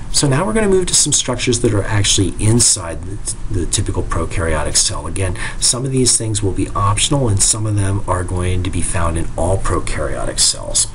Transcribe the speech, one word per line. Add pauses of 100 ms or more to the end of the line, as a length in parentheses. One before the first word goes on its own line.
(120)
so
now
we're
gonna
move
to
some
structures
that
are
actually
inside
the, (160)
the
typical
prokaryotic
cell.
Again, (220)
some
of
these
things
will
be
optional
and
some
of
them
are
going
to
be
found
in (100)
all
prokaryotic
cells.